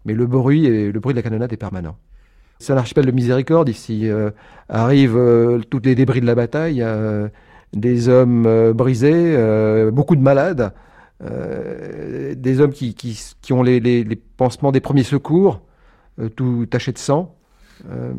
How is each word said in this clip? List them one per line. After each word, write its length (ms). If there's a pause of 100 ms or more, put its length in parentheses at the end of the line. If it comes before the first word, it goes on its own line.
mais 80
le 140
bruit 400
est, 240
le 80
bruit 160
de 20
la 60
canonnade 280
est 60
permanent. 400 (640)
C'est 120
un 60
archipel 280
de 60
miséricorde 560
ici. 400
Euh, 220 (400)
arrivent, 480
euh, 420 (100)
tous 140
les 120
débris 260
de 40
la 100
bataille, 460
euh, 460 (460)
des 340
hommes, 380
euh, 260
brisés, 400 (240)
euh, 560
beaucoup 240
de 60
malades, 500 (520)
euh, 1120
des 260
hommes 100
qui, 220
qui, 260 (220)
qui 100
ont 120
les, 160
les, 240
les 120
pansements 560
des 80
premiers 240
secours, 580 (580)
euh, 100
tout 400
tachés 240
de 40
sang, 380 (560)
euh, 280